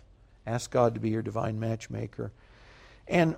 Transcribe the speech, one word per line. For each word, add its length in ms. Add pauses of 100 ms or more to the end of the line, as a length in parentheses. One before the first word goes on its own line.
(480)
Ask 240
God 240
to 40
be 100
your 120
divine 380
matchmaker. 720 (760)
And 300